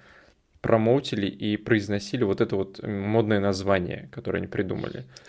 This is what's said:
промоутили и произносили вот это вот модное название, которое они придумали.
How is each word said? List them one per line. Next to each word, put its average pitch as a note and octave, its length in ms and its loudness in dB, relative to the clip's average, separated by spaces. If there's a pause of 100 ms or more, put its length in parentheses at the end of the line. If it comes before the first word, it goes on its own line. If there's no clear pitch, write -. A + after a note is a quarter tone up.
(600)
промоутили A2 680 2
и G#2 280 -2
произносили G#2 680 0
вот G2 160 2
это G#2+ 160 0
вот F#2+ 260 -4
модное G#2+ 560 2
название, G2 720 0
которое - 260 -4
они F#2+ 100 -6
придумали. - 560 -4 (240)